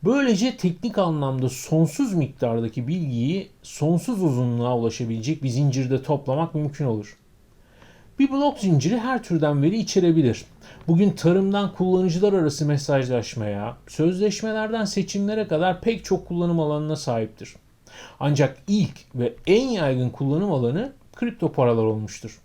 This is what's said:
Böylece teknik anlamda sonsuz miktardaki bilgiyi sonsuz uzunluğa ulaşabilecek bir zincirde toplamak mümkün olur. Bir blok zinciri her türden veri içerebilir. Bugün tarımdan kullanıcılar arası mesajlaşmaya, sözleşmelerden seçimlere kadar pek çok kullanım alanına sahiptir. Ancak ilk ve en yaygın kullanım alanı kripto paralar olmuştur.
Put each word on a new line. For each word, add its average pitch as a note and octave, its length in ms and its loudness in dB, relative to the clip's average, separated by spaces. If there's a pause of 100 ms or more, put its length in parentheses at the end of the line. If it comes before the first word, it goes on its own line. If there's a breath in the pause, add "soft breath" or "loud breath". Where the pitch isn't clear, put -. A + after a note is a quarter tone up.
Böylece A#3+ 540 2
teknik - 400 -2
anlamda C#3 520 0
sonsuz E3 640 0
miktardaki A#2 720 -2
bilgiyi D3+ 640 -2 (140)
sonsuz F3 600 -2
uzunluğa B2 540 0
ulaşabilecek A#2 680 -4
bir C3+ 60 0
zincirde C3 540 0
toplamak D3 520 -2
mümkün D3 300 -4
olur. G#2+ 320 -4 (1000 soft breath)
Bir C4+ 120 4
blok C#4+ 280 0
zinciri F#3+ 400 2
her B3 240 -2
türden D3 380 2
veri F3 160 2
içerebilir. E3 680 2 (420 loud breath)
Bugün F3 240 4
tarımdan G3 640 2
kullanıcılar F#3 600 2
arası D#3 320 2
mesajlaşmaya, B2 1120 -2 (100)
sözleşmelerden G#3+ 960 -2
seçimlere G3+ 640 -2
kadar F3 340 0
pek A3+ 240 -2
çok F3+ 220 -2
kullanım E3+ 320 0
alanına D3+ 360 -2
sahiptir. A#2 600 -6 (640 loud breath)
Ancak C#3 380 0 (100)
ilk G3+ 280 0 (200)
ve B2 180 -2 (140)
en A3 200 4
yaygın C3+ 420 0
kullanım D3 420 -2
alanı D3 420 0 (220)
kripto A3+ 360 -4
paralar A#2+ 320 2
olmuştur. G#2+ 600 -4